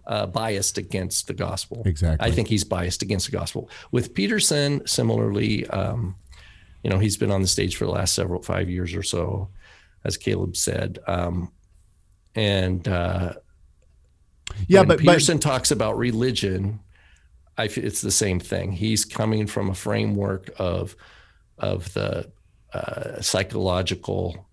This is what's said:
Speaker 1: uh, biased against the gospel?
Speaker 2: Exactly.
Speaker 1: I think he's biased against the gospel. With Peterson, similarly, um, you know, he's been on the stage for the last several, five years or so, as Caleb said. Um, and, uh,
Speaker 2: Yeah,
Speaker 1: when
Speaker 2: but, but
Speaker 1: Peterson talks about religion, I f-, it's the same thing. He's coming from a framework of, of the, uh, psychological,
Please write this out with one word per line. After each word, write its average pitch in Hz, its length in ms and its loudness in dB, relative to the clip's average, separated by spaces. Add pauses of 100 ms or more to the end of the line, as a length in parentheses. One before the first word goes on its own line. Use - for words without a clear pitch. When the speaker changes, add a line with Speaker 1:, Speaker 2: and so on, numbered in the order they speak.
Speaker 1:
uh, 104 200 -2
biased 101 520 -2
against 95 480 -4
the 98 60 -6
gospel? 95 540 -6
Speaker 2:
Exactly. 82 420 2
Speaker 1:
I - 20 2
think 117 180 2
he's 104 160 2
biased 90 380 -2
against 98 240 -2
the - 60 -8
gospel. - 380 -6 (220)
With 123 220 0
Peterson, 151 720 0
similarly, 110 840 0
um, 98 480 -4 (680)
you - 60 0
know, 95 80 2
he's 101 180 2
been 107 140 0
on 98 100 2
the 95 80 2
stage 95 280 0
for - 100 -2
the - 60 -2
last - 220 0
several, 90 280 -2
five 90 260 -2
years 90 260 -4
or 90 80 -6
so, 90 460 -4 (560)
as 95 140 -4
Caleb 95 380 -2
said. - 500 -2
Um, 90 440 -2 (840)
and, 92 540 2
uh, 90 460 0 (1300)
Speaker 2:
Yeah, 190 120 12
Speaker 1:
when 165 80 8
Speaker 2:
but, 160 100 8
but - 80 -4
Speaker 1:
Peterson 165 320 8
talks 131 320 2
about 110 260 2
religion, 110 840 0 (760)
I 110 100 0
f-, 104 120 -6
it's - 240 -4
the 101 80 -2
same 98 300 2
thing. 95 320 -4
He's 104 340 0
coming 110 400 0
from 101 240 -2
a 92 40 -4
framework 101 840 -2
of, 92 360 -2 (640)
of 50 360 -4
the, - 360 -4 (420)
uh, - 480 -8
psychological, 92 1300 -2